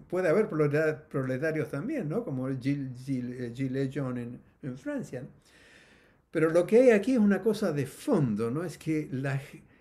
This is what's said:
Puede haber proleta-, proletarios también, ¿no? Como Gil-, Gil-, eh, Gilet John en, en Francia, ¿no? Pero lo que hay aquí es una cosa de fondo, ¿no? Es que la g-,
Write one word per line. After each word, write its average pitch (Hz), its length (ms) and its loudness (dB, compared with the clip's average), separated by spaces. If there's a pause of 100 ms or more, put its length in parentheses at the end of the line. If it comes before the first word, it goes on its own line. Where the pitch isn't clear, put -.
Puede 180 200 0
haber 190 200 4
proleta-, 151 600 0
proletarios 139 640 -2
también, 190 380 -4
¿no? 156 160 -4
Como 131 240 -4
Gil-, 135 480 -4
Gil-, 127 380 -6
eh, 123 200 -8
Gilet 131 400 -2
John 127 240 -4
en, 120 220 -10 (220)
en - 160 -10
Francia, 233 440 -8
¿no? - 60 -12 (1000)
Pero 160 200 4
lo 175 160 4
que 220 160 6
hay 254 80 8
aquí 214 220 4
es 262 60 4
una 202 240 4
cosa 208 300 0
de 143 140 -2
fondo, 117 640 0
¿no? 156 140 -4
Es 160 140 -10
que 156 340 -4
la 135 280 -4
g-, - 220 -18 (180)